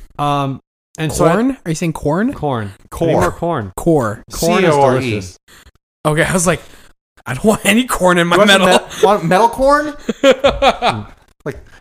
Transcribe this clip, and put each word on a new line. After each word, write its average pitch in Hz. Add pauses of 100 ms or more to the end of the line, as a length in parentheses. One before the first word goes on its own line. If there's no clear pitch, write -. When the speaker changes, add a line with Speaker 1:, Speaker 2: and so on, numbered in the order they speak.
(180)
Speaker 1:
Um, 143 (380)
and 156
so 175
I 165
Speaker 2:
Corn? 254
Are 170
you 156
saying 165
corn? 190
Speaker 1:
Corn. 117 (160)
Speaker 3:
Core. -
Speaker 1:
I 160
need 120
more -
corn. 139
Speaker 2:
Core. 127 (100)
Speaker 1:
Corn 185
is 165
Speaker 3:
C 147
O 143
R 131
E. - (120)
Speaker 1:
delicious. 92 (680)
Speaker 2:
Okay, 151
I 147
was 175
like, 165 (640)
I 127
don't 127
want 208
any 220
corn 180
in 170
my 175
Speaker 3:
You 180
want 202
some 190
Speaker 2:
metal. 180
Speaker 3:
me-, - (100)
want 196
metal 185
corn? 285 (280)
Speaker 2:
<laughs> 262 (320)
Speaker 3:
Like, 143 (220)